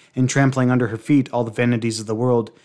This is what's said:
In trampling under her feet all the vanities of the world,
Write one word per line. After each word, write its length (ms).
In 120
trampling 440
under 160
her 100
feet 340
all 120
the 80
vanities 480
of 60
the 100
world, 360